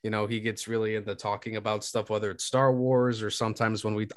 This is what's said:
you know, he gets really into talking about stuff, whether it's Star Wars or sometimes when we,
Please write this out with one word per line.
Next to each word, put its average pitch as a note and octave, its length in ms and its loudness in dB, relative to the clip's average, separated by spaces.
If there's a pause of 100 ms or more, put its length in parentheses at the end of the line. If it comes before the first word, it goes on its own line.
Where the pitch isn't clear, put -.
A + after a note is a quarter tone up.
you A2 80 -4
know, G#2+ 180 0
he A2+ 140 -2
gets A2 260 -4
really A2 280 0
into G#2 200 -4
talking G#2+ 400 -4
about G#2+ 280 0
stuff, - 260 -4
whether G#2+ 200 0
it's F2+ 140 -6
Star C3 300 4
Wars B2 500 4
or G#2 60 -2
sometimes A2 560 0
when G#2+ 80 2
we, G#2+ 240 0